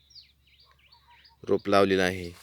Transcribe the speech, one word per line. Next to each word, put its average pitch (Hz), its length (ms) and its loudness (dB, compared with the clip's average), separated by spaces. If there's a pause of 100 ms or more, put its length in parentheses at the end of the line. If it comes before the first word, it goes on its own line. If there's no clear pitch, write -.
(1400)
रोप 98 260 -2
लावलेलं 98 340 2
आहे 92 260 -6 (140)